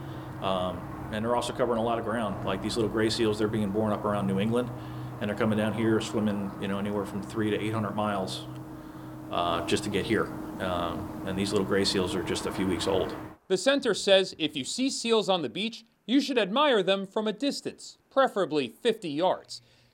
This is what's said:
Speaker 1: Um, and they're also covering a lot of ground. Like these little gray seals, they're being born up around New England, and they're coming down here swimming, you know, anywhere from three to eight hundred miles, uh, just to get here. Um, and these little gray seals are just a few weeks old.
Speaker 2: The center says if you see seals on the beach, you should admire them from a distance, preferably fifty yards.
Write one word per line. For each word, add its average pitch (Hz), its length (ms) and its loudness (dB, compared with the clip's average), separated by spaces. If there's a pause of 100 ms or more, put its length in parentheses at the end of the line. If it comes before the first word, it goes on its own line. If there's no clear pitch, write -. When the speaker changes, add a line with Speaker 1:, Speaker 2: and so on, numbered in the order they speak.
(420)
Speaker 1:
Um, 92 720 -2
and 107 120 -2
they're 120 120 2
also 120 180 -2
covering 120 240 2
a 110 60 2
lot 117 140 2
of 113 60 -4
ground. 107 400 -2
Like 98 160 0
these 107 160 -2
little 110 140 2
gray 110 180 4
seals, 107 300 2
they're 110 100 2
being 107 220 0
born 107 200 2
up 98 140 0
around 104 220 2
New 95 120 2
England, 117 300 2 (540)
and 104 80 0
they're 101 80 -2
coming 110 180 4
down 107 160 2
here 110 260 4
swimming, 101 520 0 (100)
you 104 80 -2
know, 98 100 -2
anywhere 101 280 -2
from 101 160 -6
three 107 260 -2
to 104 100 2
eight 107 140 -2
hundred 107 220 -2
miles, 101 500 -2 (880)
uh, 85 340 2
just - 200 0
to - 40 -4
get 95 160 0
here. 95 260 2 (300)
Um, 87 680 -4
and 95 100 -4
these 98 140 0
little 98 160 2
gray 98 180 2
seals 98 300 2
are 90 80 0
just - 240 -4
a 87 60 -2
few 98 120 -2
weeks 87 220 0
old. 92 260 2 (360)
Speaker 2:
The 190 80 2
center 269 360 2
says 190 460 4
if 151 160 -2
you 143 80 -4
see 254 260 -2
seals 220 400 2
on 185 140 2
the 135 60 -2
beach, 214 360 -6 (220)
you 262 140 4
should 247 180 0
admire 226 420 4
them 190 280 0
from 214 180 -2
a 220 60 2
distance, - 680 -6 (100)
preferably 160 600 2
fifty 220 420 -2
yards. 147 520 -2 (320)